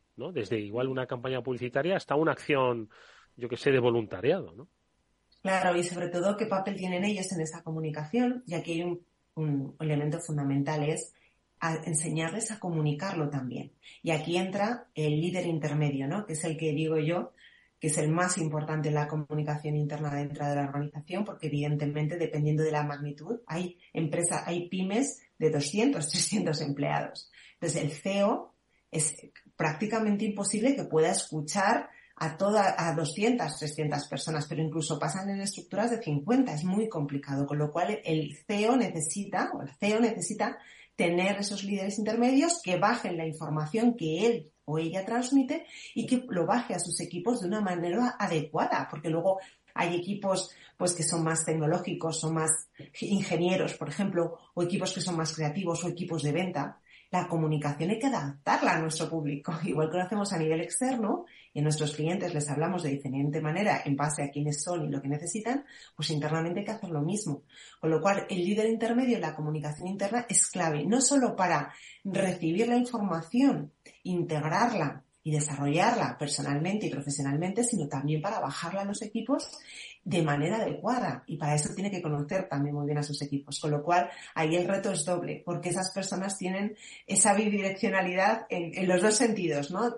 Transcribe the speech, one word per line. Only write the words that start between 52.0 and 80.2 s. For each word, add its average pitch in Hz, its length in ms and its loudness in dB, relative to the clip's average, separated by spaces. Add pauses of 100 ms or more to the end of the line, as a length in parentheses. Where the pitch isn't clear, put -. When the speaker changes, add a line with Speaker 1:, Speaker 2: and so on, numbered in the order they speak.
Speaker 2:
son 160 160 -2
más 160 160 2 (480)
ingenieros, 175 760 2
por 147 140 -6
ejemplo, 175 480 0 (160)
o 175 80 -2
equipos 180 320 0
que 175 80 -4
son 175 160 -2
más 160 160 -2
creativos, 165 500 -2
o 175 60 -2
equipos 165 320 -4
de 143 120 2
venta. 170 460 -2 (320)
La 180 160 2
comunicación 156 600 0
hay 226 80 2
que 277 80 -2
adaptarla 202 680 2
a 160 40 2
nuestro 160 300 -2
público, 151 500 -4
<laughs> - 40 -10
igual 160 260 0
que 175 80 -2
lo 180 60 2
hacemos 202 280 -2
a 175 60 -2
nivel 160 240 2
externo, 254 640 -2 (260)
y - 80 -4
a 147 40 2
nuestros 151 320 2
clientes 170 360 0
les 147 160 -2
hablamos 160 360 0
de 139 80 0
diferente 143 500 -2
manera 165 420 2
en 139 120 2
base 151 260 0
a 143 80 -2
quiénes 147 320 -2
son 175 240 -2
y 143 40 -4
lo 139 120 -4
que 139 60 -6
necesitan, 214 580 -4 (300)
pues 160 160 -4
internamente 160 480 0
hay 202 60 -4
que 220 80 -4
hacer 185 180 -8
lo 143 100 0
mismo. 160 400 -2 (400)
Con 160 80 2
lo 160 100 4
cual, 196 300 2
el 190 80 -4
líder 208 320 2
intermedio 233 460 2
en 175 80 -2
la 156 120 -2
comunicación 151 520 -4
interna 202 420 -2
es - 160 4
clave, 160 400 0
no 233 160 4
solo 262 340 4
para 165 380 2 (300)
recibir 185 640 0
la 240 100 4
información, 208 920 2 (320)
integrarla, 170 1000 0 (280)
desarrollarla 151 840 2
personalmente 151 720 -2
y - 20 -2
profesionalmente, 170 760 0
sino 165 240 0
también 151 340 0
para 208 180 -2
bajarla 185 420 -4
a 202 40 -2
los 202 160 -4
equipos 226 560 -2 (460)
de 170 180 2